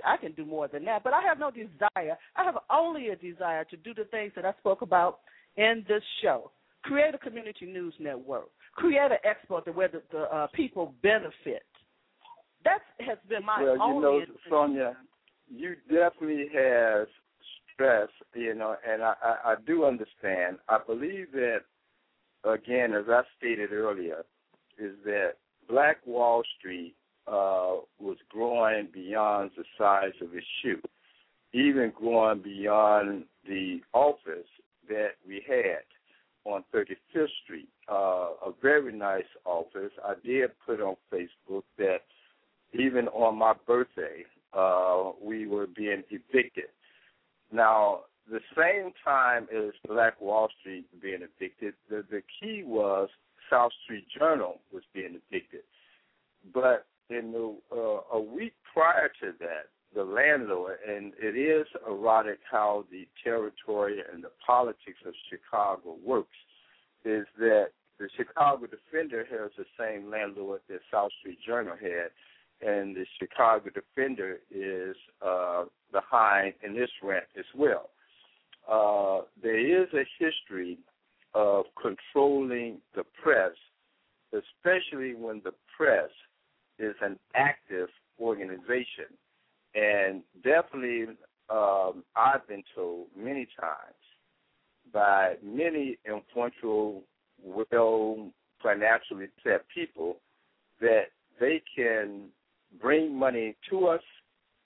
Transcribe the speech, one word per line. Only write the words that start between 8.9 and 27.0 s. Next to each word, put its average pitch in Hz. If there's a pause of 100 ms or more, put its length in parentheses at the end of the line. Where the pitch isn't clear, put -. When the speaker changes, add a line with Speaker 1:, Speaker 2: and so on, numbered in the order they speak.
Speaker 1:
an 220
expo 190
to 170
where 180
the, 165 (120)
the, 156 (140)
uh, 151
people 175
benefit. 185 (1000)
That 381 (200)
has 240 (100)
been 208
my 214
Speaker 2:
Well, 131
you 131
Speaker 1:
only 269
Speaker 2:
know, 143
Speaker 1:
intention. - (120)
Speaker 2:
Sonia, 139 (560)
you 165 (140)
definitely 156
have 117 (640)
stressed, 117 (220)
you 117
know, 110 (120)
and 110
I, 110
I, 117
I - (120)
do 160
understand. 95 (100)
I 110
believe 151
that, 123 (840)
again, 117
as 104
I 120 (160)
stated 104
earlier, 95 (540)
is 104 (120)
that 101 (360)
Black 143
Wall 120 (160)
Street, 87 (320)